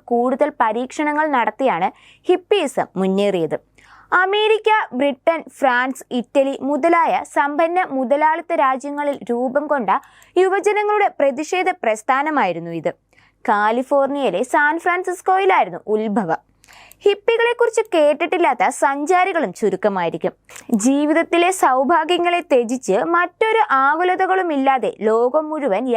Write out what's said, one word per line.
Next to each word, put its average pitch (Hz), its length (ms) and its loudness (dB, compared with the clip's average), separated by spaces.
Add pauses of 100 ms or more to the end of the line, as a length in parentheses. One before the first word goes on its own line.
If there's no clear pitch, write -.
(120)
കൂടുതൽ 254 400 0 (100)
പരീക്ഷണങ്ങൾ 262 640 -2 (120)
നടത്തിയാണ് 220 520 0 (400)
ഹിപ്പിയിസം 359 580 0 (140)
മുന്നേറിയത്. 190 560 0 (680)
അമേരിക്ക, 427 460 0 (280)
ബ്രിട്ടൻ, 285 420 0 (180)
ഫ്രാൻസ്, 254 460 0 (160)
ഇറ്റലി 269 380 0 (120)
മുതലായ 311 440 2 (220)
സമ്പന്ന 320 440 0 (180)
മുതലാളിത്ത 302 560 0 (100)
രാജ്യങ്ങളിൽ 285 520 -2 (140)
രൂപം 254 420 -2
കൊണ്ട 254 180 -2 (520)
യുവജനങ്ങളുടെ 403 680 2 (120)
പ്രതിഷേധ 302 500 0 (140)
പ്രസ്ഥാനമായിരുന്നു 220 960 -2
ഇത്. 160 120 -4 (580)
കാലിഫോർണിയയിലെ 240 920 0 (100)
സാൻ 302 320 2
ഫ്രാൻസിസ്കോയിലായിരുന്നു 359 960 0 (140)
ഉത്ഭവം. 214 480 -2 (640)
ഹിപ്പികളെക്കുറിച്ച് 466 800 2 (100)
കേട്ടിട്ടില്ലാത്ത 302 760 2 (140)
സഞ്ചാരികളും 302 760 0
ചുരുക്കമായിരിക്കും. 180 720 -2 (500)
ജീവിതത്തിലെ 320 680 2 (140)
സൗഭാഗ്യങ്ങളെ 330 800 2 (100)
ത്യജിച്ച് 240 460 0 (180)
മറ്റൊരു 440 460 0 (220)
ആകുലതകളും 359 760 0
ഇല്ലാതെ 269 340 0 (180)
ലോകം 254 400 0
മുഴുവൻ 269 340 -2 (140)